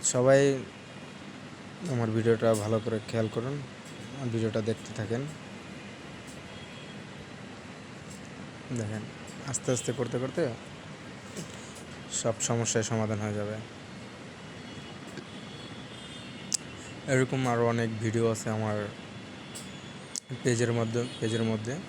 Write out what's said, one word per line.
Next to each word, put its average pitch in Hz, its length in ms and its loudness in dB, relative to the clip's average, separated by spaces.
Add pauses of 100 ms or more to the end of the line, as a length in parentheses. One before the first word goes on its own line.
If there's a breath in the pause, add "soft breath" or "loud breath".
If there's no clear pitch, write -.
সবাই 135 560 10 (1300)
আমার 117 200 4
ভিডিওটা 113 420 8
ভালো 107 320 4
করে 110 220 2
খেয়াল 113 260 4
করুন, 135 280 -2 (720)
ভিডিওটা 113 280 2
দেখতে 107 320 -2
থাকেন। 113 280 0 (3500)
দেখেন, 107 240 -2 (460)
আস্তে 135 240 0
আস্তে 123 220 2
করতে 123 260 0
করতে 135 300 2 (1600)
সব 117 280 2
সমস্যার 117 420 4
সমাধান 110 360 2
হয়ে 107 140 0
যাবে। 104 220 -2 (3500 loud breath)
এরকম 131 400 4
আরও 117 200 6
অনেক 117 220 4 (100)
ভিডিও 113 320 4
আছে 110 180 -2
আমার 107 280 2 (1700)
পেজের 117 300 4
মধ্যে, 117 320 2 (140)
পেজের 113 240 2
মধ্যে। 110 300 0 (160)